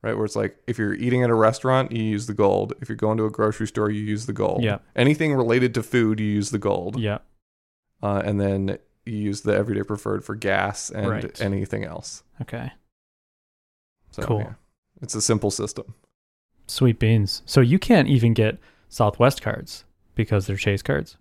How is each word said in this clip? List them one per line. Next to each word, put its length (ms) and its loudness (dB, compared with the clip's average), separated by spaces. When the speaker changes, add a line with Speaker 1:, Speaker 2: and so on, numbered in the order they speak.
Speaker 1:
Right? 120 -2
Where 100 -2
it's 100 -6
like, 300 -4
if 120 -4
you're 160 0
eating 280 0
at 80 2
a 40 4
restaurant, 560 2
you 120 -4
use 240 -2
the 80 -6
gold. 480 2
If 80 -14
you're 60 -6
going 220 0
to 60 0
a 60 0
grocery 360 -2
store, 240 -2
you 120 -4
use 240 -4
the 80 -8
gold. 280 -2
Speaker 2:
Yeah. 160 0
Speaker 1:
Anything 400 4
related 400 2
to 80 0
food, 380 2
you 60 0
use 240 0
the 80 -2
gold. 420 -2
Speaker 2:
Yeah. 180 -2
Speaker 1:
Uh, 220 0
and 140 0
then 400 0
you 100 -8
use 260 -4
the 140 0
everyday 260 0
preferred 420 -6
for 100 -8
gas 560 -2
and 180 -4
Speaker 2:
Right. 320 -6
Speaker 1:
anything 440 -4
else. 380 -14
Speaker 2:
Okay. 280 -10
Speaker 1:
So, 140 -10
Speaker 2:
Cool. 160 0
Speaker 1:
yeah. 120 -8
It's 140 -10
a 80 -4
simple 280 2
system. 440 -8
Speaker 2:
Sweet 320 2
beans. 480 2
So 140 4
you 180 6
can't 300 4
even 260 4
get 240 0
Southwest 540 2
cards 420 -8
because 320 0
they're 100 -4
Chase 260 -2
cards? 380 -2